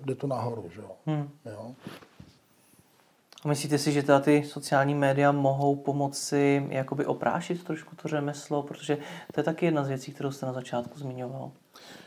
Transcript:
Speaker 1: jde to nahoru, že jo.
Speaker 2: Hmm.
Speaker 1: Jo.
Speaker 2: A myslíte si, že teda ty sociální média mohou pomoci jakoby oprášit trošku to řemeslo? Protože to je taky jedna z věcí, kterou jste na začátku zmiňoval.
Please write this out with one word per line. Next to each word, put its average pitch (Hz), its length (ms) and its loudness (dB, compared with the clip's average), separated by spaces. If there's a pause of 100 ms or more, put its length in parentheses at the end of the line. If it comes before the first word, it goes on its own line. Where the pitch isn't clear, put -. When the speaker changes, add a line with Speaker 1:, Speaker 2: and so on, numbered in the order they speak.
Speaker 1:
jde 135 120 -2
to 143 120 -4
nahoru, 113 460 -4
že 101 80 -14
jo. 101 100 -16 (140)
Speaker 2:
Hmm. 147 240 -2 (160)
Speaker 1:
Jo. 113 300 -12 (1700)
Speaker 2:
A - 40 -2
myslíte 147 300 2
si, 147 140 2
že 143 120 2
teda 139 160 8
ty 147 240 6
sociální 143 520 2
média 143 360 4
mohou 139 440 2
pomoci 139 920 2
jakoby 135 360 -2
oprášit 175 580 -2
trošku - 320 -8
to - 120 -10
řemeslo? 143 560 -2
Protože - 340 -4 (360)
to - 60 0
je 147 40 0
taky 160 220 0
jedna 156 180 2
z 139 40 -2
věcí, 135 260 -6
kterou 139 180 -4
jste 135 140 -8
na 127 80 -4
začátku 123 460 -6
zmiňoval. 131 520 -8 (560)